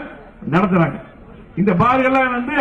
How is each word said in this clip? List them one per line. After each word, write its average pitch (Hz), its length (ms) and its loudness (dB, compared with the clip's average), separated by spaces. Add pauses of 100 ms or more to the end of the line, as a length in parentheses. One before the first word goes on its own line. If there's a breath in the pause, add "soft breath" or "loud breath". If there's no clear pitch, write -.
(560)
நடத்துறாங்க. 175 440 2 (640)
இந்த 190 120 2 (100)
பார்கள்லாம் 262 540 2
வந்து 262 240 -4